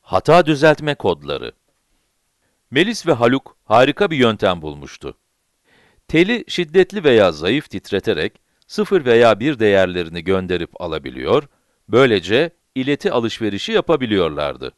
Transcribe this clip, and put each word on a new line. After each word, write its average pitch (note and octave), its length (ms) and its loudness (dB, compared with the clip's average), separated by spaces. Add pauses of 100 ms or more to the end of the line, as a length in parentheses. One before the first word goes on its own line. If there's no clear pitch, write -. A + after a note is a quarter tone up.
Hata D3+ 460 2
düzeltme D3+ 480 2
kodları. C#2+ 580 -6 (1160)
Melis F#3+ 360 -2
ve E3 60 2
Haluk B2 520 0
harika C3+ 460 2
bir D#3+ 60 -4
yöntem G#2 460 0
bulmuştu. C#2+ 540 -14 (920)
Teli F#3+ 400 0
şiddetli F3+ 560 -2
veya G#2 280 4
zayıf F2+ 380 -4
titreterek F#2+ 600 -4 (340)
sıfır G3 380 -2
veya A#2 360 4
bir C3+ 180 -4
değerlerini F2+ 680 0
gönderip F2+ 560 -4
alabiliyor, D#2 680 -4 (400)
böylece A2+ 600 2 (240)
ileti C#3 380 -4
alışverişi A2+ 600 -4
yapabiliyorlardı. E2 1040 -2